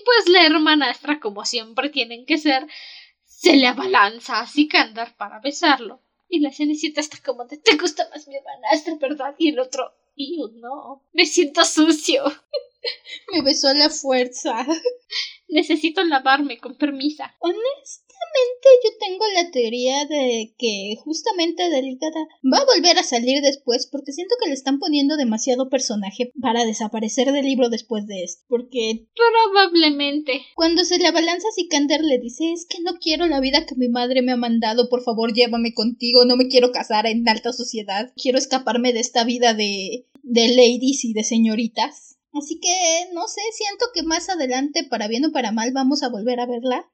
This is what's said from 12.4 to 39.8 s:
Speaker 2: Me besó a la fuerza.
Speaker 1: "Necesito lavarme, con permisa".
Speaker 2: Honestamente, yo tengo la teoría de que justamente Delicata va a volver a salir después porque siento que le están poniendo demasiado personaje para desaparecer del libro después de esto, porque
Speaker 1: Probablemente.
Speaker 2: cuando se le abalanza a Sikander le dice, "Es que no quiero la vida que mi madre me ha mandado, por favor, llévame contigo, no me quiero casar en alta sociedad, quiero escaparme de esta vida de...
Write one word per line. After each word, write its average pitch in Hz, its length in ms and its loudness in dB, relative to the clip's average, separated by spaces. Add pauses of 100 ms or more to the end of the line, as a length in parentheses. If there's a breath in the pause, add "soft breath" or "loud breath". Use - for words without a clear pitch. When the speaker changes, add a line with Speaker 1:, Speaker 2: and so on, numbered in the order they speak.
Speaker 2:
Me 330 120 0
besó 277 260 0
a 269 40 2
la 294 160 4
fuerza. 254 760 -4 (840 loud breath)
Speaker 1:
"Necesito 320 560 -2
lavarme, 269 560 0
con 247 180 -16
permisa". 277 600 -6
Speaker 2:
Honestamente, 508 1300 -2 (160)
yo 440 60 2 (100)
tengo 392 260 -4 (100)
la 349 160 0
teoría 247 540 0
de 254 520 -2
que 208 460 -4
justamente 339 680 -2
Delicata 277 500 -4 (320 soft breath)
va 320 80 4
a 554 60 2
volver 349 320 4
a 359 60 2
salir 262 380 0
después 277 500 0
porque 277 220 -10
siento 370 280 -4
que 427 80 -2
le 277 60 -2
están 277 240 -2
poniendo 294 380 0
demasiado 247 520 -2
personaje 240 600 -4 (100)
para 226 240 0
desaparecer 220 640 -2
del 277 140 0
libro 254 240 2
después 220 380 -6
de 190 160 -10
esto, - 240 -14
porque 233 680 -4
Speaker 1:
Probablemente. 330 1300 2 (140)
Speaker 2:
cuando 339 300 2
se 359 120 0
le 349 100 4
abalanza 339 400 0
a 427 80 -6
Sikander 302 480 0
le 277 160 2
dice, 320 340 -6
"Es 339 120 -8
que - 160 -10
no 349 180 -4
quiero 330 280 -2
la 285 140 0
vida 285 240 0
que 285 100 -10
mi 247 140 0
madre 247 320 0
me 254 100 0
ha 254 60 0
mandado, 233 520 0
por 247 140 -2
favor, 226 300 -2
llévame 233 400 2
contigo, 240 520 2
no 247 120 4
me 254 100 4
quiero 247 240 4
casar 214 360 -2
en 233 200 0
alta 226 260 0
sociedad, 214 640 -8
quiero 262 220 0
escaparme 254 560 0
de 226 80 0
esta 226 220 0
vida 240 300 2
de... 208 540 -4 (160)